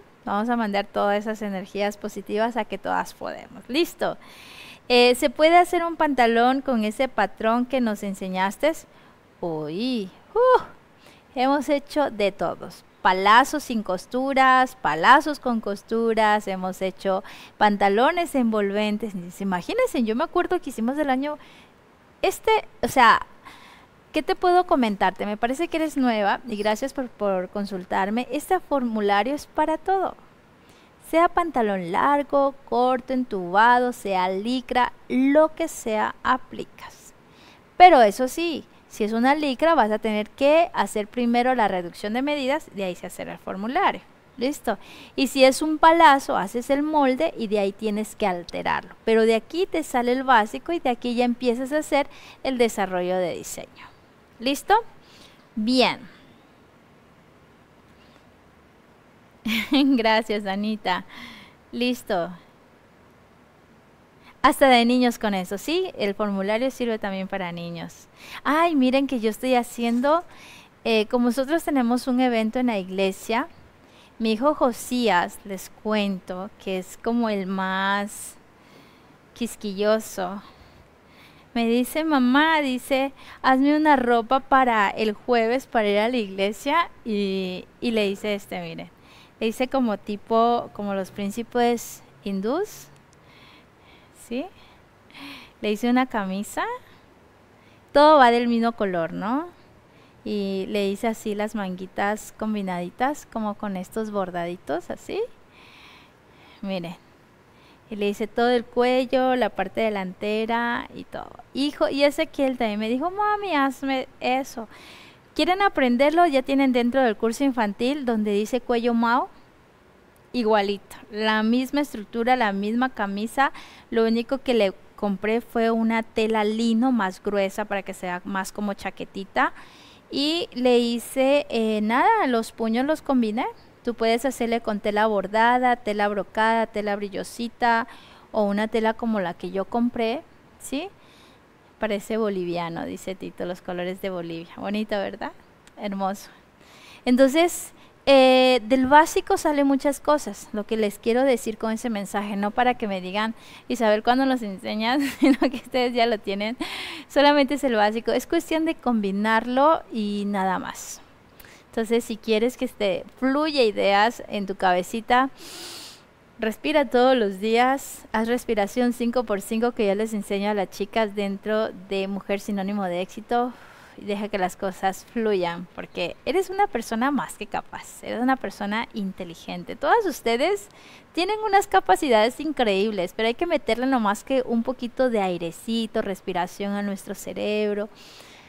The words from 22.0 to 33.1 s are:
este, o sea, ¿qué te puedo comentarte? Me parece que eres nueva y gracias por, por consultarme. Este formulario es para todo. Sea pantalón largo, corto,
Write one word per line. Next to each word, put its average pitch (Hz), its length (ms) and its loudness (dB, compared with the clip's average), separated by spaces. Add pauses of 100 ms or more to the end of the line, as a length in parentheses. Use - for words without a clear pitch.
este, - 300 0 (320)
o 240 60 -2
sea, - 360 6 (840)
¿qué 311 100 -2
te 370 140 -2
puedo 359 320 4
comentarte? 208 580 2
Me 208 120 -4
parece 269 320 -2
que 330 80 -4
eres 311 180 -2
nueva 226 520 2
y 226 100 -6
gracias 214 340 -2
por, 254 160 -6
por 190 420 -2
consultarme. 202 800 -4
Este 302 300 -2
formulario 220 760 0
es - 120 -12
para 311 300 0
todo. 381 400 -2 (920)
Sea 330 180 4
pantalón 214 640 -2
largo, 277 600 2 (160)
corto, 247 420 0